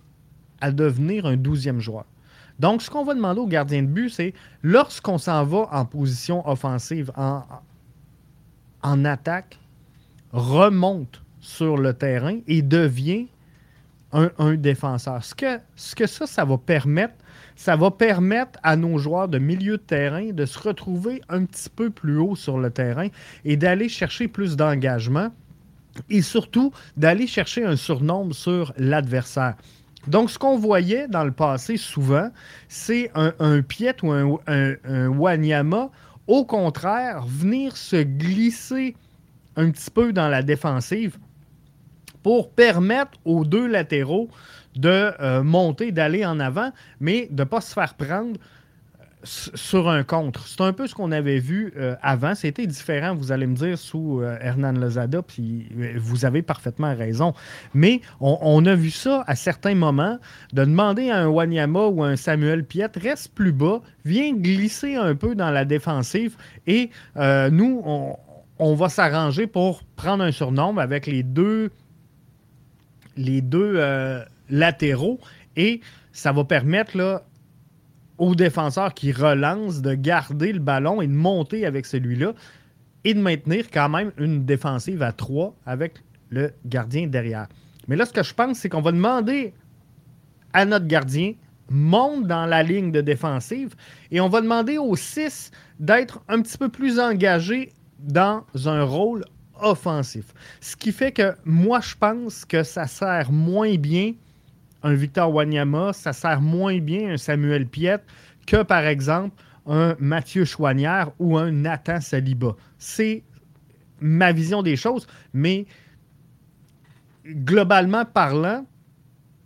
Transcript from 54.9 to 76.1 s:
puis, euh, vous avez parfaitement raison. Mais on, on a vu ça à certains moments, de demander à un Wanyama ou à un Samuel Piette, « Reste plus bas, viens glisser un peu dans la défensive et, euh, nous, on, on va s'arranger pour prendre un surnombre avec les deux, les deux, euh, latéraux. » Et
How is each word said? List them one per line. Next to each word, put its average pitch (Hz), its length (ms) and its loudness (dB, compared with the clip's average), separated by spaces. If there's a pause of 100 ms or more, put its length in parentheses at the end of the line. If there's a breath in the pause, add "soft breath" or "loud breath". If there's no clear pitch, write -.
puis, 113 440 -8 (120)
euh, 120 180 -6
vous 117 280 -2
avez 135 180 2
parfaitement 147 520 -4
raison. 117 380 -2 (400 loud breath)
Mais 202 280 6 (180 loud breath)
on, 143 220 2
on 156 260 8
a 190 80 6
vu 160 160 2
ça 269 340 -2
à 143 100 -2
certains 185 380 -2
moments, 170 460 2 (340 loud breath)
de 135 120 4
demander 202 440 2
à 220 80 2
un 170 100 2
Wanyama 165 600 2
ou 175 160 0
à 143 60 2
un 139 60 0
Samuel 151 480 0
Piette, « 202 380 -4
Reste 269 320 -6
plus 185 200 2
bas, 170 280 0 (240 loud breath)
viens 262 280 0
glisser 208 640 -2
un 185 200 0
peu 220 180 -2
dans 185 160 -2
la 139 160 2
défensive 151 680 -2 (320 loud breath)
et, 233 240 2 (240 loud breath)
euh, 139 340 4
nous, 226 340 4
on, 147 320 -6 (440)
on 156 160 4
va 170 140 2
s'arranger 156 580 0
pour 185 360 -2 (120)
prendre 196 280 -2
un 170 80 0
surnombre 151 500 -2
avec 139 260 -2
les 131 160 -2
deux, 196 480 0 (1400)
les 135 260 -2
deux, 175 360 0
euh, 135 460 -2 (260)
latéraux. » 160 680 0 (380 loud breath)
Et 226 240 0 (300 loud breath)